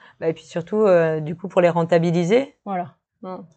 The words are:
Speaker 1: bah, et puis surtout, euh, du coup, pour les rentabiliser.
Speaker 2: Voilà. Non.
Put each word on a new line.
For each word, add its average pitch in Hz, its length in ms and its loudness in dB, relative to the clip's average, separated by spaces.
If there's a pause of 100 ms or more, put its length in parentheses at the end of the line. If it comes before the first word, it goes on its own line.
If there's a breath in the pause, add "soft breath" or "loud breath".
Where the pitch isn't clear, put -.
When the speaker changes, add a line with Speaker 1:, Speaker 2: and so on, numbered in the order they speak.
(200 soft breath)
Speaker 1:
bah, 165 100 -4
et 165 40 -4
puis - 120 -14
surtout, 175 360 -6
euh, 165 380 2
du 156 160 -8
coup, 185 120 -14
pour 180 140 0
les 175 80 4
rentabiliser. 170 840 0 (100)
Speaker 2:
Voilà. 180 300 -8 (260)
Non. 185 240 -14 (120)